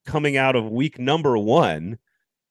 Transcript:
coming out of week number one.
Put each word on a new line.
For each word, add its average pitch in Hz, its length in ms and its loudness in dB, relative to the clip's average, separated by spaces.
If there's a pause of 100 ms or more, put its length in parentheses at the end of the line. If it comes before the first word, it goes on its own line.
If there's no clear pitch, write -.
coming 147 320 -2
out 131 180 2
of 110 160 -2
week 131 260 -2
number 139 400 0
one. 104 600 0 (540)